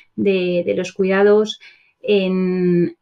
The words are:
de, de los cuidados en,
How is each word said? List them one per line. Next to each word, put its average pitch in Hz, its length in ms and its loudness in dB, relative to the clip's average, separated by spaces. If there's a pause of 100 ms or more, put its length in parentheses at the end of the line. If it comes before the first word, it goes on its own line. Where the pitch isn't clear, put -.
(140)
de, 180 500 -2
de 202 100 -2
los 185 180 -6
cuidados 202 680 2 (440)
en, 185 1000 0